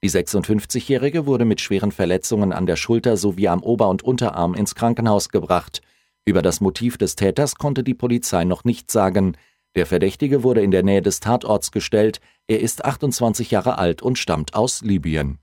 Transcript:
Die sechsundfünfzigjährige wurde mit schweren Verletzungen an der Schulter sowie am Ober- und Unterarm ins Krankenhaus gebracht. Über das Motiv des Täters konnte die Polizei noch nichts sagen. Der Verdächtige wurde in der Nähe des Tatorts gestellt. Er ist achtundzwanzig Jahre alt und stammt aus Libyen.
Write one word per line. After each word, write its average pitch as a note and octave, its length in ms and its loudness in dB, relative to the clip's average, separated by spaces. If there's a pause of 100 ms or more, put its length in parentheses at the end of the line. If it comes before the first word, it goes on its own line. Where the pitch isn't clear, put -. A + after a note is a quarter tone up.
Die G2+ 40 0
sechsundfünfzigjährige A#2+ 1160 -2
wurde A#2+ 200 2
mit G#2+ 140 0
schweren G2+ 300 -2
Verletzungen F#2+ 640 0
an F2+ 140 -2
der F2 100 0
Schulter A#2 400 0
sowie G2 320 0
am F2 160 0
Ober- A2 240 2
und F#2 160 -2
Unterarm G#2 500 0
ins G2+ 220 -4
Krankenhaus A#2 540 0
gebracht. F2+ 500 -2 (460)
Über F#2 160 2
das F2 180 2
Motiv A2 380 -2
des - 180 -2
Täters A#2 380 0
konnte C3+ 280 -4
die B2+ 120 -2
Polizei A#2+ 500 -2
noch F2+ 180 0
nichts - 300 -4
sagen. F#2+ 460 2 (360)
Der F2 120 0
Verdächtige A2 560 0
wurde B2+ 180 4
in G2+ 100 2
der F#2 120 4
Nähe G2 180 4
des F#2 200 -2
Tatorts G#2+ 520 0
gestellt. G#2+ 480 0 (260)
Er A2 140 0
ist - 240 -4
achtundzwanzig B2 640 -2
Jahre G#2+ 280 0
alt F2 240 0
und B2+ 160 0
stammt D2+ 360 -2
aus - 280 0
Libyen. D#2 600 -2